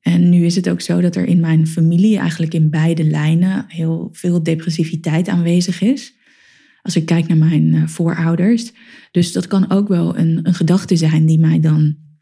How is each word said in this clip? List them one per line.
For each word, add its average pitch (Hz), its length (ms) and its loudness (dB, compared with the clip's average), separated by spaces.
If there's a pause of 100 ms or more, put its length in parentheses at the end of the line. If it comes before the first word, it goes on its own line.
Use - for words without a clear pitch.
En 175 280 2
nu 175 160 4
is 170 120 0
het 180 120 -2
ook 175 120 -4
zo 175 200 -4
dat 175 160 0
er 185 100 -2
in 175 140 2
mijn 165 260 2
familie 175 520 0
eigenlijk 165 360 -4
in 156 160 2
beide 160 340 0
lijnen 160 640 0
heel 165 440 -6
veel 175 300 -2
depressiviteit 160 880 -4
aanwezig 175 520 0
is. 254 360 -2 (680)
Als - 140 -4
ik 160 100 -2
kijk 165 220 0
naar 165 80 2
mijn, 156 380 2
eh, 156 120 2
voorouders. 170 840 -2 (380)
Dus 175 220 0
dat 180 140 -4
kan 190 240 0
ook 202 180 0
wel 170 300 0
een, 165 240 0
een 175 120 0
gedachte 175 420 0
zijn 160 300 2
die 160 120 4
mij 160 220 4
dan 156 360 2 (260)